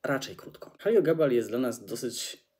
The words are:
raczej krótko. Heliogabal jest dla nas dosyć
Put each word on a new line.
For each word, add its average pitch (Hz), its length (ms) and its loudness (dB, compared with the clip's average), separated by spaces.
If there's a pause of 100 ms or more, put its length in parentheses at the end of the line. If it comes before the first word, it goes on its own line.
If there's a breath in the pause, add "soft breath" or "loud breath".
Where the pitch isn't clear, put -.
raczej 139 340 -4
krótko. - 440 -20
Heliogabal 160 520 4
jest 113 160 2
dla 117 100 -2
nas 120 260 -2
dosyć - 600 -8 (160)